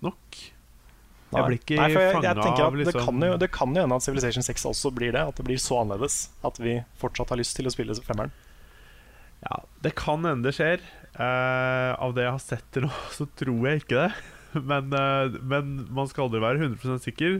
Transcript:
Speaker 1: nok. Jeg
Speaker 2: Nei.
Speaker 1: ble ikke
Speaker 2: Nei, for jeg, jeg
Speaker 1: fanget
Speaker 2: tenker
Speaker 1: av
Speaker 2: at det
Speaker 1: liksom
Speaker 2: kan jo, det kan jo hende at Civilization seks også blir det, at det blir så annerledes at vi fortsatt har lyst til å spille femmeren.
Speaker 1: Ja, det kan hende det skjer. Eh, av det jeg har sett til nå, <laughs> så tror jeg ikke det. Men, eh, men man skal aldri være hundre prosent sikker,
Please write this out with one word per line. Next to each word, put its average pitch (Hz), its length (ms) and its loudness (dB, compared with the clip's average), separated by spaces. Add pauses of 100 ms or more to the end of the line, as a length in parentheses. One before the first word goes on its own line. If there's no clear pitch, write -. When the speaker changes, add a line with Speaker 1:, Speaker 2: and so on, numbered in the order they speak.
Speaker 1:
nok. - 360 -8
Jeg - 960 -16
Speaker 2:
Nei. - 100 4
Speaker 1:
ble 127 140 2
ikke 151 180 0
Speaker 2:
Nei, 143 140 6
for 180 100 6
jeg, 185 60 8
jeg 190 80 6
Speaker 1:
fanget 175 260 2
Speaker 2:
tenker 120 220 4
Speaker 1:
av - 20 6
Speaker 2:
at 160 80 2
det 147 80 0
Speaker 1:
liksom 135 240 2
Speaker 2:
kan 123 220 2
jo, 180 100 2
det 180 160 2
kan 135 240 0
jo 185 80 4
hende 127 140 2
at - 80 -2
Civilization 127 400 0
seks - 180 -4
også 131 300 -2
blir 120 180 0
det, 131 80 2
at 151 160 -4
det - 80 -6
blir 127 160 0
så 127 220 0
annerledes 104 340 -2 (300)
at - 160 -4
vi 117 160 0 (180)
fortsatt - 320 -4
har 123 100 0
lyst - 200 -2
til 131 100 -2
å 120 60 -2
spille 113 200 -4 (120)
femmeren. 127 260 -2 (1120)
Speaker 1:
Ja, - 140 -4 (260)
det 160 140 2
kan 160 260 0
hende 131 240 0
det 139 80 -2
skjer. 165 240 2 (300)
Eh, 127 800 0 (100)
av 127 160 -2
det 123 80 2
jeg 123 80 0
har 135 80 -6
sett - 320 -8
til 135 140 0
nå, 131 40 -2 (120)
<laughs> - 160 -12
så 147 80 -4 (100)
tror 127 320 0
jeg 151 140 0
ikke 123 180 2
det. 180 80 2 (560)
Men, 139 320 0
eh, 135 480 2
men 139 300 -2 (180)
man 135 160 -2
skal 139 160 0
aldri 113 160 0
være 131 220 2
hundre 123 180 -2
prosent 127 240 -4
sikker, 170 340 0